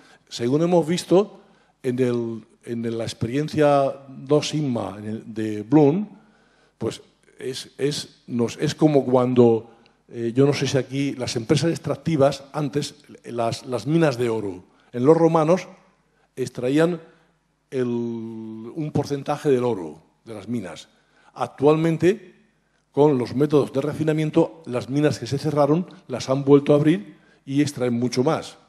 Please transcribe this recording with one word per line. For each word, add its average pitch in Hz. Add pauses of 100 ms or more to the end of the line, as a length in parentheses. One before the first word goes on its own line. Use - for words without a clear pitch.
(300)
según 127
hemos 170
visto 180 (420)
en 123
el, 117 (180)
en 117
la 113
experiencia 139 (140)
dos 143
Sigma, 117
en 107
el, 110
de 107
Bloom, 147 (720)
pues 110 (360)
es, 123
es, -
nos, 117
es 147
como 147
cuando, 123 (380)
eh, 117
yo 135
no 139
sé 135
si 127
aquí, 135
las 120
empresas 147
extractivas, 143 (100)
antes, 143 (300)
las, 117
las 127
minas 151
de 120
oro, 101 (280)
en 123
los 156
romanos 165 (680)
extraían 143 (720)
el, 127
un 113
porcentaje 143
del 123
oro 92 (240)
de 117
las 98
minas. 98 (460)
Actualmente, 160 (560)
con 143
los 110
métodos 143
de 131
refinamiento, 156
las 120
minas 143
que 120
se 143
cerraron 147 (220)
las 127
han 139
vuelto 143
a 147
abrir 156 (300)
y 139
extraen 139
mucho 120
más. 131 (120)